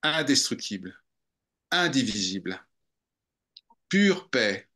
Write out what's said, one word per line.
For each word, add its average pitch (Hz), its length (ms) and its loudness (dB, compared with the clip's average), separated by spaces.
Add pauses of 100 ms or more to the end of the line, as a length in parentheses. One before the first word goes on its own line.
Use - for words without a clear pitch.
indestructible, 135 960 -2 (720)
indivisible, 104 960 -2 (1200)
pure 190 420 2
paix 104 460 0